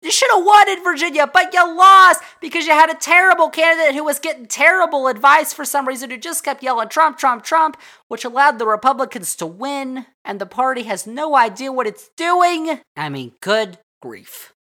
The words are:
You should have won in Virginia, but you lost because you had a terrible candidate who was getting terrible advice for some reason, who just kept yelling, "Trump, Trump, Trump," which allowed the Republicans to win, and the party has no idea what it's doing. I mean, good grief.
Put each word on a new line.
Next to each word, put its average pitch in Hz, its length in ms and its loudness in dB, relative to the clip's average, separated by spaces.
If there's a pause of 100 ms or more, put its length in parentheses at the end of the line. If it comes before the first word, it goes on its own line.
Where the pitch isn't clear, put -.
You 320 60 -10
should 523 220 0
have 370 120 2
won 403 240 6
in 370 160 -6
Virginia, 302 440 -2
but 359 260 0
you 349 240 2
lost 370 460 8 (160)
because 330 260 -6
you 320 60 0
had 311 180 4
a 320 60 -6
terrible 339 560 2
candidate 320 420 0
who 302 100 -6
was 285 140 -4
getting 262 300 -10
terrible 311 600 0
advice 277 460 2
for 302 100 -12
some 277 240 -4
reason, 262 220 -8
who 247 80 -12
just 330 260 -10
kept 254 200 -8
yelling, 233 260 -4
"Trump, 311 300 0
Trump, 247 240 -2
Trump," 320 340 0 (300)
which 233 180 -12
allowed 254 320 2
the 226 80 -4
Republicans 220 680 -2
to 175 100 -8
win, 262 600 -10 (180)
and 202 160 -10
the 190 60 -10
party 247 380 -4
has 202 200 -8
no 285 300 -6
idea 240 360 0
what 254 140 -4
it's - 320 -12
doing. 339 640 -2 (140)
I 147 140 -10
mean, 131 320 -12
good 208 360 -4 (240)
grief. - 600 -20